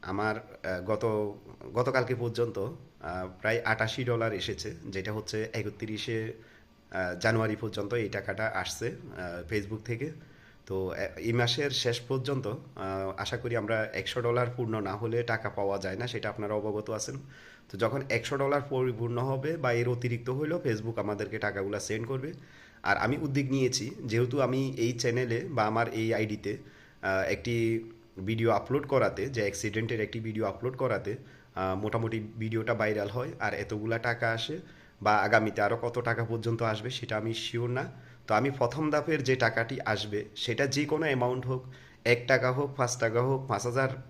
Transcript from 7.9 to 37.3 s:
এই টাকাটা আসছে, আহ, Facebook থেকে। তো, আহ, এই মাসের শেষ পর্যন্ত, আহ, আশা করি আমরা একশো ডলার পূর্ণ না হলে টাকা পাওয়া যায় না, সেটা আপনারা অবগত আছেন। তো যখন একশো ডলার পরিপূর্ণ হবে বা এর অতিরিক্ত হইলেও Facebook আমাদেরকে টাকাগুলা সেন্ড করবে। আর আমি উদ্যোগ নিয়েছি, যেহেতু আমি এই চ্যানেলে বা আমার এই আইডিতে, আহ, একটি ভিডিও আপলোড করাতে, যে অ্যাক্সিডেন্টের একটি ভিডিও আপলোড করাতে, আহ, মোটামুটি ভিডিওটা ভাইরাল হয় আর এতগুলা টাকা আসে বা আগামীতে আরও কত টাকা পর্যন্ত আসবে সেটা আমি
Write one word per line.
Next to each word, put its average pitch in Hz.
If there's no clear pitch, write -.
এই 110
টাকাটা 101
আসছে, 95
আহ, 90
Facebook 104
থেকে। 120
তো, 95
আহ, 87
এই 110
মাসের 123
শেষ 120
পর্যন্ত, 131
আহ, 95
আশা 110
করি 117
আমরা 110
একশো -
ডলার 120
পূর্ণ 110
না 98
হলে 117
টাকা 110
পাওয়া 98
যায় 95
না, 120
সেটা 107
আপনারা 104
অবগত 104
আছেন। 110
তো 98
যখন 117
একশো 117
ডলার 139
পরিপূর্ণ 120
হবে 135
বা 127
এর 120
অতিরিক্ত 120
হইলেও 151
Facebook 110
আমাদেরকে 104
টাকাগুলা 101
সেন্ড 110
করবে। 135
আর 98
আমি 131
উদ্যোগ 139
নিয়েছি, 127
যেহেতু 120
আমি 131
এই 117
চ্যানেলে 120
বা 117
আমার 110
এই 113
আইডিতে, 107
আহ, 95
একটি 113
ভিডিও 113
আপলোড 131
করাতে, 117
যে 120
অ্যাক্সিডেন্টের 110
একটি 107
ভিডিও 110
আপলোড 120
করাতে, 107
আহ, 95
মোটামুটি 107
ভিডিওটা 110
ভাইরাল 104
হয় 127
আর 107
এতগুলা 110
টাকা 117
আসে 147
বা 104
আগামীতে 104
আরও 104
কত 120
টাকা 117
পর্যন্ত 113
আসবে 110
সেটা 110
আমি 113